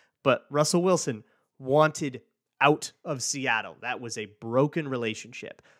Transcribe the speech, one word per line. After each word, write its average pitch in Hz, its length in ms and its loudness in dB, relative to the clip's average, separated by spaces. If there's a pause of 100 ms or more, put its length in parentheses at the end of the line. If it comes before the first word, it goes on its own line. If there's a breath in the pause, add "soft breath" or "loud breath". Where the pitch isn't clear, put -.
(240 soft breath)
But 131 260 2
Russell 151 320 2
Wilson 156 420 0 (340)
wanted 139 640 2 (400)
out 147 280 4 (140)
of 143 180 -6
Seattle. 113 600 -2
That 120 180 -6
was 120 160 -10
a 107 240 -10
broken 143 480 0
relationship. 117 720 -6 (200 soft breath)